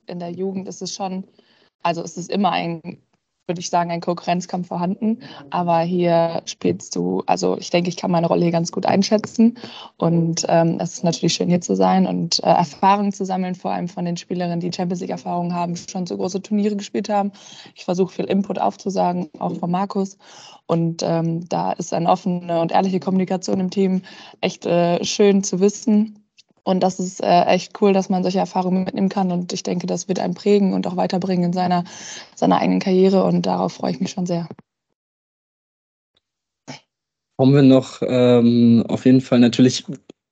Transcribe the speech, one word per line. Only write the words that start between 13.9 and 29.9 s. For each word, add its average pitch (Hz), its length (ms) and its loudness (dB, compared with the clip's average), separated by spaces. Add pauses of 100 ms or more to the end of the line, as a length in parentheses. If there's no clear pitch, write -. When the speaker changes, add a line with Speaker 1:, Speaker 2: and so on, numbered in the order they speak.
Speaker 1:
den 175 120 -4
Spielerinnen, 175 440 -4
die 175 120 -6
Champions 180 280 -4
League-Erfahrung 175 520 -6
haben, 175 220 -4
schon 180 320 -8
so 196 100 -6
große 190 260 -4
Turniere 208 340 -2
gespielt 202 320 -6
haben. 202 240 -2 (420)
Ich - 100 -20
versuche 180 300 -2
viel - 120 -6
Input 196 340 -2
aufzusagen, 180 680 -2 (120)
auch 175 160 -4
von 175 160 -6
Markus. 196 440 -4 (500)
Und, 165 380 0
ähm, 165 440 -2
da 170 240 -2
ist - 200 -6
eine 170 160 -2
offene 175 520 -4
und 165 100 -2
ehrliche 190 300 0
Kommunikation 185 580 -2
im 185 120 -2
Team 190 320 0 (380)
echt, - 240 -6
äh, 175 400 0
schön 202 380 2
zu 196 160 -4
wissen. 208 600 0 (520)
Und 185 100 2
das 185 200 0
ist, 180 220 -6
äh, 175 240 4
echt - 360 -2
cool, 202 100 6
dass 190 160 0
man 185 140 0
solche 185 160 0
Erfahrungen 185 460 -2
mitnehmen 190 240 -2
kann. 185 240 -2
Und 175 200 -4
ich 190 120 -8
denke, 180 220 -4
das 180 220 -4